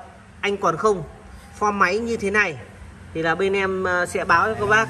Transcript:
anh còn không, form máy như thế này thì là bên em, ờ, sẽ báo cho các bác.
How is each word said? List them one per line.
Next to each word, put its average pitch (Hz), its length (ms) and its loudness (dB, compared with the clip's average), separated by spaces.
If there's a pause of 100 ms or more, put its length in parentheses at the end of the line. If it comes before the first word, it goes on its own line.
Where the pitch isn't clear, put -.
(400)
anh 202 160 -2
còn 165 200 0
không, 190 260 2 (580)
form 208 120 2
máy 196 260 2
như 233 180 -2
thế 196 140 -2
này 196 260 0 (580)
thì 160 80 -2
là 165 120 0
bên 196 180 0
em, 190 320 0
ờ, 180 220 0
sẽ 175 180 -4
báo 180 220 6
cho 220 80 -2
các 208 120 -2
bác. 214 240 4